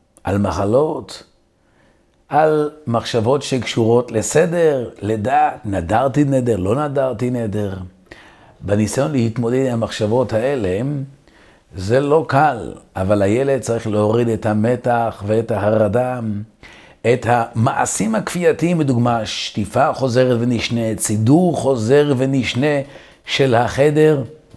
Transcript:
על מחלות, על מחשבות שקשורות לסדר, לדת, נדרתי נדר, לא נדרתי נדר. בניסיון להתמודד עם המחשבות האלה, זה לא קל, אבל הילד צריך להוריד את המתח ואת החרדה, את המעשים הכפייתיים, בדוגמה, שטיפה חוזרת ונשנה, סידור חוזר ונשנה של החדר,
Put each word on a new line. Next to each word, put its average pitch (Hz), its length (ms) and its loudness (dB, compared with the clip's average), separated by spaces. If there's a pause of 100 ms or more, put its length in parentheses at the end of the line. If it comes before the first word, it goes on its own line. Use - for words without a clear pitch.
(240)
על 98 140 -2
מחלות, 104 840 -2 (1040)
על 151 400 2 (180)
מחשבות 117 540 0
שקשורות 120 720 0
לסדר, 151 760 0 (120)
לדת, 123 520 0 (120)
נדרתי 110 580 0
נדר, 127 340 0
לא 110 280 0
נדרתי 131 440 0
נדר. 104 440 -4 (880)
בניסיון 107 500 0
להתמודד 123 540 0
עם 123 80 -2
המחשבות 113 600 -2
האלה, 110 480 -2 (920)
זה 101 240 0
לא 147 280 2
קל, 127 460 0 (220)
אבל 98 260 2
הילד 127 400 2
צריך 113 260 -4
להוריד 107 400 2
את 110 180 -2
המתח 117 840 0
ואת 110 240 0
החרדה, 110 680 0 (960)
את 127 160 -2
המעשים 123 840 0
הכפייתיים, 170 640 0
בדוגמה, 120 480 0
שטיפה 123 680 -2
חוזרת 127 480 2
ונשנה, 117 400 -2 (160)
סידור 135 600 2
חוזר 135 600 2
ונשנה 135 640 0 (440)
של 135 300 2
החדר, 147 680 2 (340)